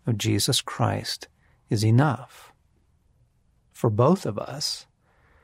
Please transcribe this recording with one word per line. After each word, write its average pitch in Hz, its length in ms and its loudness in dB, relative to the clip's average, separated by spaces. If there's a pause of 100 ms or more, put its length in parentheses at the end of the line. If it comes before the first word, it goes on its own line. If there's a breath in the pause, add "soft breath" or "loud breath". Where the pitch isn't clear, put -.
of 113 120 -2
Jesus 107 420 0
Christ - 640 -4 (440)
is 104 140 0
enough 120 680 0 (1200)
for - 180 0
both 131 360 4
of 104 120 -4
us. - 480 -8 (580)